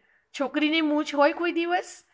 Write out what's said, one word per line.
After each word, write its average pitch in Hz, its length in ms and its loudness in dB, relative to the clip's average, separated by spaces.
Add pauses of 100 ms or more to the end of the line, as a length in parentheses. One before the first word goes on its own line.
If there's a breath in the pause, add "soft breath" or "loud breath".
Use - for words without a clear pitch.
(400 soft breath)
છોકરીને 302 420 0
મૂછ 302 340 0
હોય 285 160 6
કોઈ 339 200 -2
દિવસ? 339 520 -2 (100)